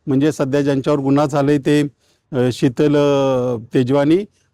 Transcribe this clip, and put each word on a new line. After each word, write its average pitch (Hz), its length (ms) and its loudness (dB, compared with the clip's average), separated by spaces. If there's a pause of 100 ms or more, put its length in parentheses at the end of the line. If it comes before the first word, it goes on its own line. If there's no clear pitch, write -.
म्हणजे 139 240 0
सध्या 143 300 -2
ज्यांच्यावर 143 380 0
गुन्हा 143 260 0
झालाय 143 320 0
ते, 147 260 0 (500)
अ, 127 180 0
शीतल, 147 440 0
अ, 135 600 0 (180)
तेजवानी 143 460 2 (340)